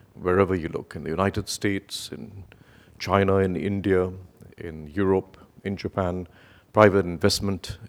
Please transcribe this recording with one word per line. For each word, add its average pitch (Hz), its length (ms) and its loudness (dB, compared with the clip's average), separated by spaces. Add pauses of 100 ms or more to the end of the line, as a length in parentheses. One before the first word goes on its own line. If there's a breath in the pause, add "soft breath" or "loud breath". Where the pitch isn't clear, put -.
(160 loud breath)
wherever 90 400 2
you 82 140 -4
look, - 260 -10
in 78 80 -12
the 76 80 -8
United 95 360 -2
States, - 640 -6
in 98 340 -16 (520 soft breath)
China, 95 380 2
in 95 200 2
India, 92 560 0 (460)
in 78 300 -14
Europe, 95 500 0 (260)
in 98 140 -6
Japan, 92 500 -4 (460 soft breath)
private 98 320 8
investment 98 720 -2 (120)